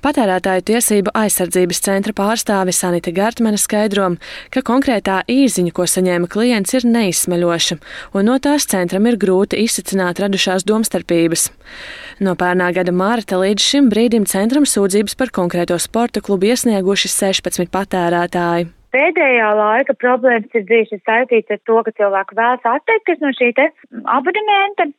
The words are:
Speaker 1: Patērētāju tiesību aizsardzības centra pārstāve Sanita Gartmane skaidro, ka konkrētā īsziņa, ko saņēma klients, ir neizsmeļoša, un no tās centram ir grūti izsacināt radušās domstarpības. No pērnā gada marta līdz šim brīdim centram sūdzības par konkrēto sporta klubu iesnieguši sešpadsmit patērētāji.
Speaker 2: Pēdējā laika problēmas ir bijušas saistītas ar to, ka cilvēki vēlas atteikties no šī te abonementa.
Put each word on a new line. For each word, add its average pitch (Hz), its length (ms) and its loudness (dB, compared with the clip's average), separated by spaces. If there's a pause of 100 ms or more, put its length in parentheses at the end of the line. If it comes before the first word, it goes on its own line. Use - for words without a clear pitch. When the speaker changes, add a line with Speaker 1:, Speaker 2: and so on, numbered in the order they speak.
Speaker 1:
Patērētāju 190 640 2
tiesību 214 480 2
aizsardzības 180 680 0
centra 202 260 -2
pārstāve 196 600 -2
Sanita 175 420 -2
Gartmane 220 400 0
skaidro, 208 540 0 (420)
ka 262 80 -2
konkrētā 226 640 0
īsziņa, 233 480 2
ko 180 160 -2
saņēma 175 400 0
klients, 220 480 0
ir 247 80 0
neizsmeļoša, 175 920 0 (340)
un 196 160 2
no 254 80 2
tās 285 320 0
centram 190 400 0
ir 240 100 2
grūti 190 460 2
izsacināt 190 560 -2
radušās 190 480 -2
domstarpības. 170 800 0 (760)
No 185 160 0
pērnā 180 400 0
gada 180 160 0
marta 196 480 0
līdz 196 300 0
šim 277 180 4
brīdim 214 400 2
centram 233 400 2
sūdzības 202 480 0
par 254 160 -4
konkrēto 175 480 -2
sporta 226 400 -2
klubu 196 320 0
iesnieguši 202 560 0
sešpadsmit 185 640 -2
patērētāji. 175 960 0 (220)
Speaker 2:
Pēdējā 277 540 2 (100)
laika 214 400 2
problēmas 247 560 0
ir 214 160 -2
bijušas 220 400 2
saistītas 226 480 0
ar 202 80 -10
to, 226 220 2
ka 226 100 -6
cilvēki 196 400 0
vēlas 240 320 0
atteikties 320 560 0
no 285 140 0
šī 247 180 2
te 294 140 2 (340)
abonementa. 392 960 0